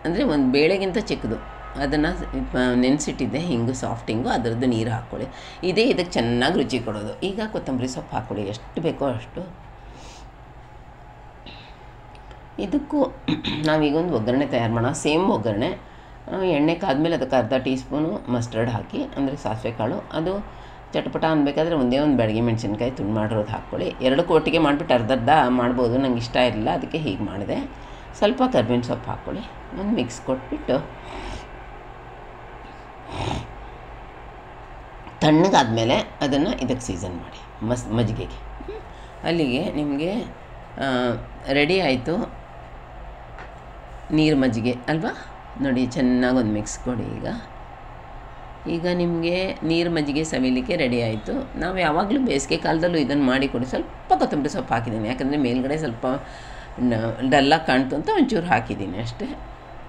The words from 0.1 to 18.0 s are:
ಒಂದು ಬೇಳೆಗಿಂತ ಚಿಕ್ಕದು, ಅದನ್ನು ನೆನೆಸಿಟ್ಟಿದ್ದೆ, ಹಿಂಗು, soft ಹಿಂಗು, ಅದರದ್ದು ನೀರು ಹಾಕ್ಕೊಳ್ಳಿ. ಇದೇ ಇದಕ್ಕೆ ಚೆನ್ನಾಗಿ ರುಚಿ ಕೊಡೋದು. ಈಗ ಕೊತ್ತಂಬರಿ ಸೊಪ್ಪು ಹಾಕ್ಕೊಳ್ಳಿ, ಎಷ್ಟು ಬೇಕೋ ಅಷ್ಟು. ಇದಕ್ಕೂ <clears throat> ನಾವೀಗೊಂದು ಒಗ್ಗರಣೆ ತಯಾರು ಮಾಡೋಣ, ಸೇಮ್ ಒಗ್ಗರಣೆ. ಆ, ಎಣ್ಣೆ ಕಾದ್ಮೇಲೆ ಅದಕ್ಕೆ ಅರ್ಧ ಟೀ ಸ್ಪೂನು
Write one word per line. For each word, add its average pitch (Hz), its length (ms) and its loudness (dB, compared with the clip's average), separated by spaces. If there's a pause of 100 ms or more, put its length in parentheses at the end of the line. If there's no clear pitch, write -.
ಒಂದು 143 280 4
ಬೇಳೆಗಿಂತ 185 460 4
ಚಿಕ್ಕದು, 123 380 -2 (460)
ಅದನ್ನು 151 280 2 (640)
ನೆನೆಸಿಟ್ಟಿದ್ದೆ, 127 640 2
ಹಿಂಗು, 131 340 0
soft - 380 -4
ಹಿಂಗು, 113 180 0
ಅದರದ್ದು 117 380 0
ನೀರು 117 240 2
ಹಾಕ್ಕೊಳ್ಳಿ. - 360 -4 (360)
ಇದೇ 185 200 4
ಇದಕ್ಕೆ 180 300 2
ಚೆನ್ನಾಗಿ 123 500 2
ರುಚಿ 123 160 0
ಕೊಡೋದು. 107 420 -6
ಈಗ 196 200 -4 (120)
ಕೊತ್ತಂಬರಿ 127 360 -2
ಸೊಪ್ಪು - 280 -8
ಹಾಕ್ಕೊಳ್ಳಿ, 104 320 -4
ಎಷ್ಟು - 320 -8
ಬೇಕೋ 151 260 -2
ಅಷ್ಟು. 139 640 -8 (3000)
ಇದಕ್ಕೂ 269 560 0 (200)
<clears throat> 151 320 -2
ನಾವೀಗೊಂದು 156 480 4
ಒಗ್ಗರಣೆ 123 320 2
ತಯಾರು 117 260 2
ಮಾಡೋಣ, 117 200 2
ಸೇಮ್ 160 380 2
ಒಗ್ಗರಣೆ. 120 480 0 (520)
ಆ, 190 120 -2
ಎಣ್ಣೆ 156 320 4
ಕಾದ್ಮೇಲೆ 165 420 2
ಅದಕ್ಕೆ 131 200 0
ಅರ್ಧ 117 180 4
ಟೀ 131 220 2
ಸ್ಪೂನು 151 560 -2